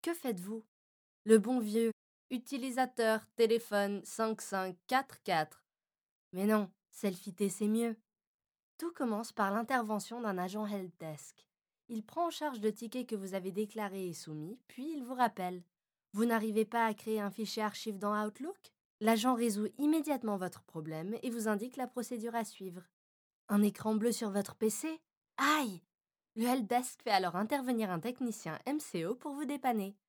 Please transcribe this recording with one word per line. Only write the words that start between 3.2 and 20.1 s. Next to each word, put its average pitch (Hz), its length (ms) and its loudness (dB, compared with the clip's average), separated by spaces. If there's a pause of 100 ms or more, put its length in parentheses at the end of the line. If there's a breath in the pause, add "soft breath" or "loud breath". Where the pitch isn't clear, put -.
téléphone 208 680 2
cinq 220 360 -2
cinq 190 360 -4 (100)
quatre 262 360 -2
quatre. » 160 420 0 (680)
Mais 185 140 0
non, 208 240 4 (200)
Selfie-T, 196 580 -2
c'est 208 200 0
mieux. 226 280 0 (840)
Tout 339 140 -6
commence 226 400 -4
par 196 180 2
l'intervention 226 680 -2
d'un 202 180 -2
agent 196 280 -2
helpdesk. 175 800 -10 (420)
Il 220 160 -6
prend 339 220 -2
en 330 40 0
charge 285 300 -6
le 220 120 2
ticket 233 340 -8
que 226 80 -4
vous 190 200 -6
avez 190 180 -4
déclaré 196 560 -4
et 170 40 -6
soumis, 156 540 -10
puis 294 260 -10
il 285 120 -6
vous 254 100 -8
rappelle. 185 480 0 (500)
Vous 208 120 2
n'arrivez 220 400 2
pas 226 220 2
à 214 80 2
créer 220 260 -2
un 202 100 -2
fichier 214 320 -4
archive 208 360 -4
dans 208 280 0
Outlook ? - 460 -10 (280)
L'agent 226 340 6
résout 220 340 2 (100)
immédiatement 294 600 2